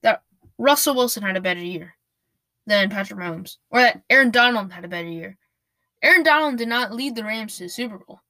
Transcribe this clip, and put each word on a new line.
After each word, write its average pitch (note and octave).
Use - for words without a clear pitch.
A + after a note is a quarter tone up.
that A3
Russell C#4+
Wilson B3
had F#3+
a F#3+
better F3+
year F3
than G3+
Patrick G3+
Mahomes, F3
or A#3+
that B3
Aaron B3+
Donald A#3+
had F3+
a F3+
better E3+
year. E3+
Aaron E4+
Donald D4
did A#3
not A#3
lead B3+
the A3
Rams A3
to F3+
the F3
Super A3+
Bowl. -